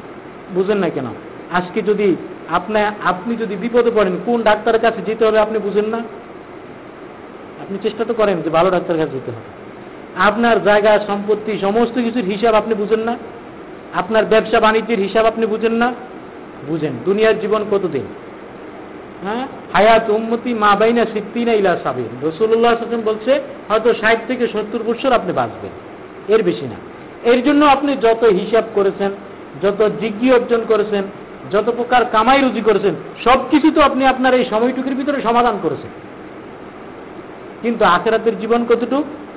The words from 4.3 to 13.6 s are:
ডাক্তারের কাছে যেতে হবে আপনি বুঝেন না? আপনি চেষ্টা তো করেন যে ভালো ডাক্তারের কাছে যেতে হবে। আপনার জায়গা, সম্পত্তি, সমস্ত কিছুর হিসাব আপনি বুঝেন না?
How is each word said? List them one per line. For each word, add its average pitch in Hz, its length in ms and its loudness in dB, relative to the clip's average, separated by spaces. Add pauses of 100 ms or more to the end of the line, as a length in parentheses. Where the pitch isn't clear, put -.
ডাক্তারের 220 380 2
কাছে 220 220 0
যেতে 220 240 0
হবে 214 120 4
আপনি 214 200 2
বুঝেন 202 280 0
না? 226 100 -4 (1600)
আপনি 190 220 -8
চেষ্টা 220 220 -2
তো 226 100 -2
করেন 202 280 2
যে 156 80 -2
ভালো 165 200 4
ডাক্তারের 175 300 0
কাছে 147 120 -2
যেতে 127 180 -8
হবে। 113 100 -10 (880)
আপনার 220 340 2
জায়গা, 208 440 6
সম্পত্তি, 208 520 -2
সমস্ত 214 360 0
কিছুর 233 280 0
হিসাব 208 320 2
আপনি 214 200 2
বুঝেন 208 260 0
না? 233 160 -4 (800)